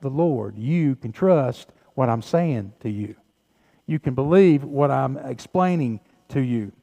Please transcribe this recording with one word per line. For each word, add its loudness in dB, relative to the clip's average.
the -6
Lord." -2
You 0
can -10
trust 0
what 0
I'm 0
saying -2
to -8
you. -8
You -2
can -4
believe 4
what 0
I'm -2
explaining -2
to -2
you. -2